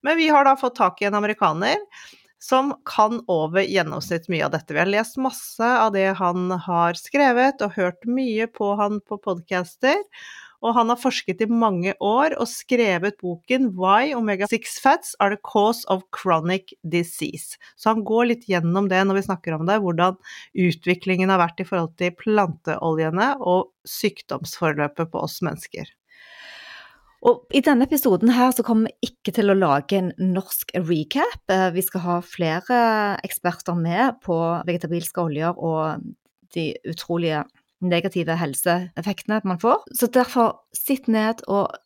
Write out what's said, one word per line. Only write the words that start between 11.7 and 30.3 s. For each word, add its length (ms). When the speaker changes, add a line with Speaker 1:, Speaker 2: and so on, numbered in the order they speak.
Speaker 1:
år 360
og 80
skrevet 720
boken 560
Why 400
Omega 320
six 320
Fats 400
Are 140
the 100
Cause 480
of 140
Chronic 640
Disease. 800
Så 160
han 160
går 220
litt 180
gjennom 400
det 160
når 160
vi 60
snakker 320
om 100
det, 160
hvordan 320
utviklingen 760
har 100
vært 180
i 80
forhold 320
til 160
planteoljene 1160
og 300
sykdomsforløpet 1200
på 140
oss 180
mennesker. 460
Speaker 2:
Og 320
i 80
denne 240
episoden 480
her 160
så 120
kommer 260
vi 220
ikke 240
til 160
å 40
lage 400
en 140
norsk 540